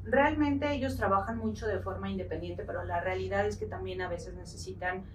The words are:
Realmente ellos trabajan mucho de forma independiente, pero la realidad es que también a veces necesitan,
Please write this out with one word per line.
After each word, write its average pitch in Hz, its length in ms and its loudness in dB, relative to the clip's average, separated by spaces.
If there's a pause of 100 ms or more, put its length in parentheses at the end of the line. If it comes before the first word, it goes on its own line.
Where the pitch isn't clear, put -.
Realmente 285 680 4
ellos 262 260 0
trabajan 220 400 4
mucho 220 300 -2
de 196 120 2
forma 190 300 -4
independiente, 175 540 -4
pero 180 200 -4
la 175 180 0
realidad 190 440 0
es 208 120 -2
que 214 80 -4
también 185 360 -6
a 180 80 -2
veces 170 260 -6
necesitan, - 680 -6 (120)